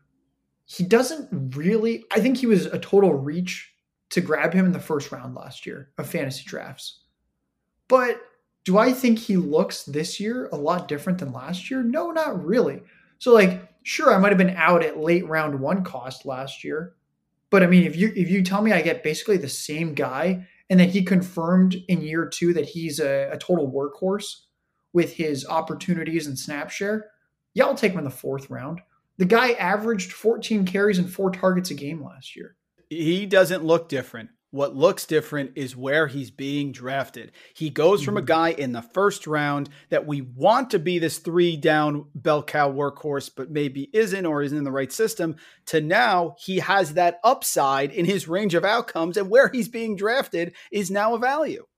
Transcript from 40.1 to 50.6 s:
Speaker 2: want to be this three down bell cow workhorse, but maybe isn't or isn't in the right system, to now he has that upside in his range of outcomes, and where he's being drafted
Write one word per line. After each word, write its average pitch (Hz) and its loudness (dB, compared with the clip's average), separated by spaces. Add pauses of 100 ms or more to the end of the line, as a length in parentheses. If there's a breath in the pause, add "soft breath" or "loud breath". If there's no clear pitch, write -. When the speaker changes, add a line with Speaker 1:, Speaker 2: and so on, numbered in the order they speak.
Speaker 2:
want 151 0
to 202 2
be 175 0
this 160 -2
three 170 2
down 151 2
bell 151 0
cow 147 0
workhorse, 139 -4
but 135 -10
maybe 139 -4
isn't 196 0
or 151 0
isn't 143 -2
in 143 -4
the 135 -4
right 135 -4
system, 185 -2 (300 soft breath)
to 160 0
now 180 2
he 190 -4
has 180 2
that 175 2
upside 147 2
in 180 -2
his 185 0
range 185 0
of 170 2
outcomes, 180 -2
and 196 -2
where 247 6
he's 240 -2
being 226 -6
drafted 196 -2 (180 loud breath)